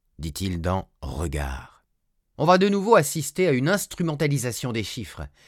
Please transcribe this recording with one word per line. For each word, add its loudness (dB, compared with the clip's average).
dit-il -4
dans -2
Regard. -6
On 0
va 6
de 4
nouveau 4
assister 2
à 4
une 2
instrumentalisation -2
des -2
chiffres, -10